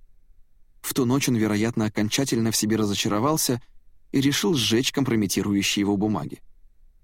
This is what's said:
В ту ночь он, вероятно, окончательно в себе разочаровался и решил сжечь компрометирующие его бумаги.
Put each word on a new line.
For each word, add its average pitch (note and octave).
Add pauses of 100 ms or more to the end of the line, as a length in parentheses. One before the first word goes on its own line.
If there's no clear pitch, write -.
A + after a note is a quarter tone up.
(800)
В -
ту C3+
ночь C3
он, B2
вероятно, G#2+
окончательно A2+
в G#2+
себе G#2+
разочаровался A2 (480)
и C#3
решил C#3+
сжечь A2+
компрометирующие G2+
его G2+
бумаги. G2 (600)